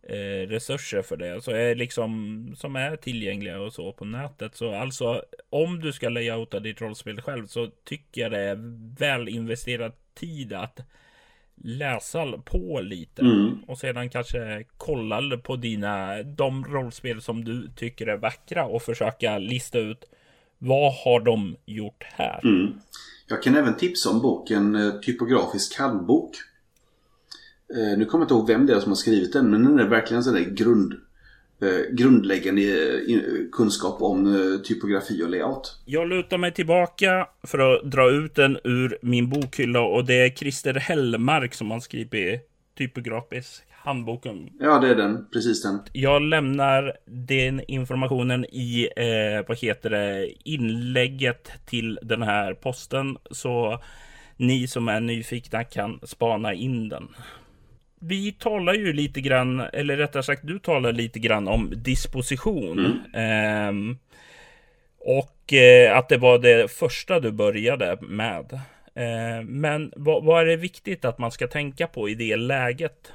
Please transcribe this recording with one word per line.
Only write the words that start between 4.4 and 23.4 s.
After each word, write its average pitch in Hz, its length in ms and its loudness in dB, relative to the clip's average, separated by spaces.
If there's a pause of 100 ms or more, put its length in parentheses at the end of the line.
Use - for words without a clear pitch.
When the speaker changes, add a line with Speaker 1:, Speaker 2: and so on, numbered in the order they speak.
Speaker 1:
Så 113 180 -6
alltså, 123 480 -4 (280)
om 165 300 -2
du 156 120 -6
ska 120 160 -6
layouta 117 520 -6
ditt 107 200 -12
rollspel 107 420 -12
själv 123 240 -10
så 117 220 -8 (200)
tycker - 320 -14
jag 113 100 -4
det 104 100 -4
är 101 180 -4 (400)
väl 131 300 -2
investerad 113 640 -8 (260)
tid 143 340 -12
att 95 260 -12 (840)
läsa 131 580 -6
l-, 131 220 -8
på 180 380 -4
lite. 92 400 -8
Speaker 2:
Mm. 113 440 4
Speaker 1:
Och 127 120 -14
sedan 123 320 -6
kanske 113 540 -6 (120)
kolla 113 420 -4
l-, 131 240 -4
på 131 140 -8
dina, 104 680 -4
de 135 420 -4
rollspel 123 580 -8
som 113 220 -8
du 113 320 -8
tycker 117 300 -10
är 104 100 -2
vackra 110 500 -4
och 113 160 -4
försöka 110 560 -2
lista 120 400 -4
ut 110 260 -6 (540)
vad 135 360 2
har 123 260 4
de 110 360 2 (100)
gjort 107 460 -12
här. - 320 -4
Speaker 2:
Mm. 95 280 4 (560)
Jag 113 140 -4